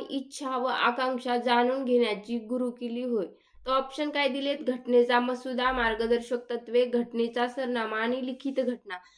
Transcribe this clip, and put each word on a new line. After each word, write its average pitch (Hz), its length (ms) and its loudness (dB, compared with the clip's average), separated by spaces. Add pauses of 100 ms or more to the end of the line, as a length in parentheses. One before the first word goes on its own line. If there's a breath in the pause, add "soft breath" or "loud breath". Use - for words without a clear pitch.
(100)
इच्छा 262 460 -6
व 247 80 -2
आकांक्षा 247 720 0
जाणून 247 480 2
घेण्याची 233 540 2
गुरुकिल्ली 240 640 -4
होय. 233 240 0 (400 soft breath)
तर 254 40 -2
ऑप्शन 269 400 0
काय 277 180 2
दिलेत? 277 300 -2
घटनेचा 247 600 4
मसुदा, 247 520 -2
मार्गदर्शक 233 800 0
तत्वे, 233 340 2
घटनेचा 240 640 0
सरनामा 240 480 -4
आणि 247 300 -2
लिखित 262 340 -4
घटना. 240 380 -4 (200 soft breath)